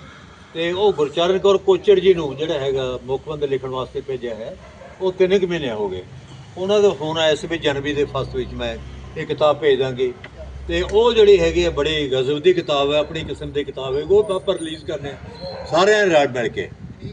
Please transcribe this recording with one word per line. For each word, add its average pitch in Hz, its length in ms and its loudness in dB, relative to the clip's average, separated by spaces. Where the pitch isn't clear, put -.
ਤੇ 170 180 -2
ਉਹ 196 220 2
ਗੁਰਚਰਨ 170 440 0
ਕੌਰ 190 200 4
ਕੋਚਰ 190 420 4
ਜੀ 185 140 6
ਨੂੰ 151 220 -4
ਜਿਹੜਾ 156 240 -2
ਹੈਗਾ 131 440 -2
ਮੁੱਖ 131 240 -6
ਬੰਦੇ 147 200 -4
ਲਿਖਣ 131 220 -4
ਵਾਸਤੇ 131 320 -6
ਭੇਜਿਆ 120 340 -8
ਹੈ, 127 200 -12
ਉਹ 185 100 0
ਤਿੰਨ 185 280 2
ਕੁ 185 80 0
ਮਹੀਨੇ 156 240 -2
ਹੋ 107 180 -4
ਗਏ। 92 140 -8
ਉਹਨਾਂ 202 240 2
ਦਾ 202 80 6
ਫੋਨ 156 280 -4
ਆਇਆ 156 180 2
ਸੀ 165 120 -6
ਵੀ 165 100 -4
ਜਨਵਰੀ 143 360 -2
ਦੇ 139 120 0
ਫਸਟ 127 300 -6
ਵਿੱਚ 123 180 -6
ਮੈਂ 120 220 -6
ਇਹ 156 80 -8
ਕਿਤਾਬ 151 340 2
ਭੇਜ 139 200 4
ਦਾਂਗੀ। 127 340 -2
ਤੇ 170 140 -2
ਉਹ 220 320 2
ਜਿਹੜੀ 202 260 8
ਹੈਗੀ 165 260 2
ਹੈ, 170 40 0
ਬੜੀ 147 420 -2
ਗਜ਼ਬ 131 280 0
ਦੀ 180 140 6
ਕਿਤਾਬ 147 400 -2
ਹੈ, 151 60 2
ਆਪਣੀ 160 240 -4
ਕਿਸਮ 147 280 -10
ਦੀ 143 120 -4
ਕਿਤਾਬ 131 320 -8
ਹੈ, 147 80 -4
ਉਹ 196 320 2
ਆਪਾਂ 185 200 -2
ਰਿਲੀਜ਼ 160 300 -10
ਕਰਨੇ 143 240 -8
ਆ - 600 -14
ਸਾਰਿਆਂ 202 340 4
ਨੇ 175 80 2
ਰਲ 143 140 6
ਮਿਲ 123 200 -2
ਕੇ। 92 220 -8